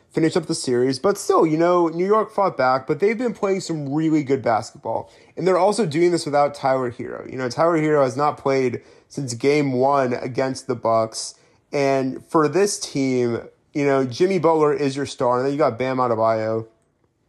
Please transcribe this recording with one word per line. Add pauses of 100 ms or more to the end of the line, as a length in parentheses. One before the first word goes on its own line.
finish
up
the
series,
but
still,
you
know,
New
York
fought
back,
but
they've
been
playing
some
really
good
basketball. (240)
And
they're
also
doing
this
without
Tyler
Herro.
You
know,
Tyler
Herro
has
not
played (240)
since
game
one
against
the
Bucks. (380)
And
for
this
team, (320)
you
know,
Jimmy
Butler
is
your
star,
and
then
you
got
Bam
Adebayo. (600)